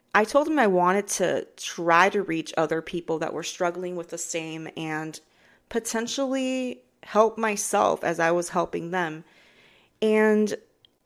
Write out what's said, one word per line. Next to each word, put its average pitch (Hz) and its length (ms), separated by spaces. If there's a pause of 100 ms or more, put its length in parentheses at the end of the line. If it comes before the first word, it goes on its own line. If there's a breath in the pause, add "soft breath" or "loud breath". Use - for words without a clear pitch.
(140)
I 214 100
told 285 220
him 302 120
I 226 100
wanted 185 400
to 160 380 (100)
try 170 540
to 202 120
reach 165 340
other 160 240
people 160 380
that 160 140
were 156 100
struggling 180 540
with 165 140
the 170 80
same 160 580
and 156 420 (500 soft breath)
potentially 254 1120 (200)
help 220 340
myself 208 680
as 165 160
I 165 100
was 175 200
helping 170 420
them. 165 320 (760 soft breath)
And 214 540 (520)